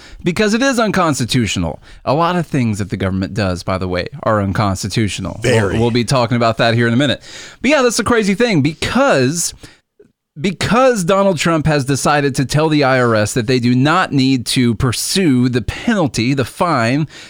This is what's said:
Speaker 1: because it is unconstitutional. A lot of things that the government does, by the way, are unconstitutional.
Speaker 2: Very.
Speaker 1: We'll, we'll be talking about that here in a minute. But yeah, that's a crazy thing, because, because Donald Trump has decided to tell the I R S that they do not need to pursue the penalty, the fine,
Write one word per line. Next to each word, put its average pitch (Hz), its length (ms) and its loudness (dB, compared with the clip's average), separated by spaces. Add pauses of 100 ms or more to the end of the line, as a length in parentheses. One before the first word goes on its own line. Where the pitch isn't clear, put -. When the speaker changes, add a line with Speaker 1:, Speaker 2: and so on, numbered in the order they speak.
(220)
Speaker 1:
because 202 300 0
it 226 80 0
is 269 180 2
unconstitutional. 127 1000 0 (240)
A 113 80 0
lot 170 240 0
of 170 100 -2
things 117 340 -2
that 98 100 -6
the 107 80 -6
government 95 340 -2
does, 95 300 -2
by 95 160 -4
the 92 100 -4
way, 87 200 -4 (160)
are 107 180 2
unconstitutional. 98 1000 -2
Speaker 2:
Very. 113 300 2
Speaker 1:
We'll, 113 120 0
we'll 120 60 2
be 117 140 0
talking 120 320 0
about 117 220 0
that 117 160 2
here 117 120 2
in 117 60 2
a 113 40 2
minute. 131 260 0 (400)
But 240 80 0
yeah, 302 100 2
that's 247 180 0
a 240 60 -2
crazy 220 300 2
thing, 214 260 0
because, 165 960 0 (840)
because 196 680 2
Donald 190 340 2
Trump 160 280 0
has 147 200 0
decided 143 480 0
to 143 100 0
tell 151 240 0
the 151 160 2
I 131 160 2
R 120 140 2
S 107 200 0
that 120 120 0
they 127 120 2
do 120 160 2
not 151 380 2
need 131 340 2
to 120 280 2
pursue 127 760 0
the 120 140 -2
penalty, 143 720 -2
the 135 100 -2
fine, 139 640 0 (220)